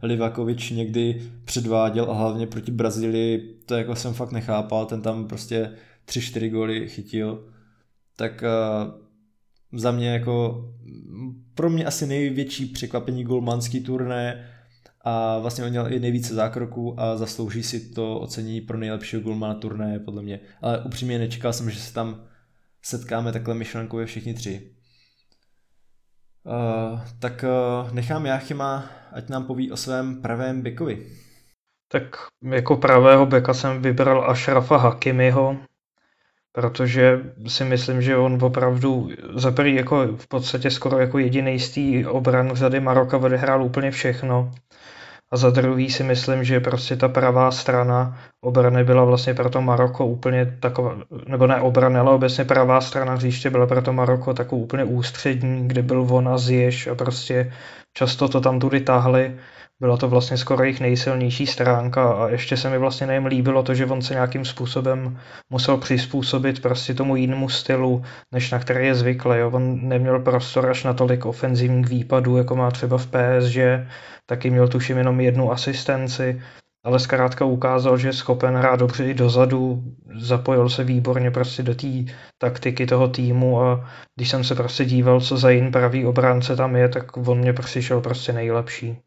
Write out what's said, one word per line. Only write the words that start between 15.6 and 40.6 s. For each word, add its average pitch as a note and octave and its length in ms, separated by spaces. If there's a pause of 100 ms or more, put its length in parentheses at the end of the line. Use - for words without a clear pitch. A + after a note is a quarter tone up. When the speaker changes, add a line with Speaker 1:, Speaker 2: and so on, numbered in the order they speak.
Speaker 1:
on A#2+ 60
měl A#2+ 220
i B2+ 80
nejvíce A#2+ 340
zákroků A#2 680
a A2+ 160
zaslouží A2 460
si A#2 180
to A2 380
ocenění A2+ 420
pro A2+ 180
nejlepšího A2 440
golmana G#2+ 320
turnaje, G#2+ 440
podle G#2 240
mě. G2+ 180 (220)
Ale A#2 220
upřímně B2 340
nečekal A#2 340
jsem, A#2 180
že G#2 100
se - 140
tam A2+ 300 (580)
setkáme A#2 500
takhle A#2 220
myšlenkově A2+ 520
všichni A2+ 280
tři. G2+ 360 (1800)
Eh, A2+ 540 (180)
tak, B2 260
eh, B2 480
nechám C3+ 340
Jáchyma, C3+ 580 (280)
ať - 160
nám C3 160
poví C3 280
o - 40
svém C3 460
pravém B2+ 400
backovi. A#2+ 440 (840)
Speaker 2:
Tak - 140 (400)
jako B2+ 340
pravého C3 500
backa C3 280
jsem C3 280
vybral C3 480
Ašrafa B2+ 460
Hakimiho, B2+ 800 (960)
protože B2+ 680 (260)
si A#2+ 180
myslím, B2+ 380
že C3 140
on B2+ 280
opravdu B2+ 640 (240)
za B2+ 160
prvý C#3 240
jako B2+ 420
v - 100
podstatě C3 440